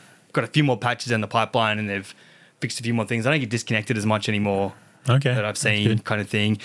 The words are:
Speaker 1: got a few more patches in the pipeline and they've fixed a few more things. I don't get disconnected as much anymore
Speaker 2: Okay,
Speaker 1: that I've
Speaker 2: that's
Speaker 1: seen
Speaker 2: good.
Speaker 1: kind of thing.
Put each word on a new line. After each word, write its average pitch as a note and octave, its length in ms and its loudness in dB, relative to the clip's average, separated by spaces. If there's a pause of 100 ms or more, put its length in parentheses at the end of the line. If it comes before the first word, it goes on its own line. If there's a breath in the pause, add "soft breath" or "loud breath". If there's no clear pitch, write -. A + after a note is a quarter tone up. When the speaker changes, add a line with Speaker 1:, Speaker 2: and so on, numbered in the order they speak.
(320 loud breath)
Speaker 1:
got B2 120 0
a A#2 40 -8
few D3+ 160 2
more C3 140 2
patches A#2+ 340 -2
in A2 80 2
the G#2 80 -4
pipeline A2 500 2
and G#2+ 120 -4
they've G2 240 -6 (460 loud breath)
fixed - 200 -6
a - 20 -10
few A#2 120 -2
more A2+ 100 0
things. A2+ 220 -2
I C3+ 40 2
don't D#3 100 0
get A#2 100 -6
disconnected A2 480 -2
as G#2 80 0
much G#2+ 220 0
anymore G2+ 440 0 (360)
Speaker 2:
Okay, B2+ 260 4
Speaker 1:
that A2 100 0
I've G#2+ 100 -2
Speaker 2:
that's - 60 -8
Speaker 1:
seen G#2+ 280 2
Speaker 2:
good. G#2+ 160 0
Speaker 1:
kind G#2+ 160 -2
of G2+ 80 -6
thing. G#2 360 2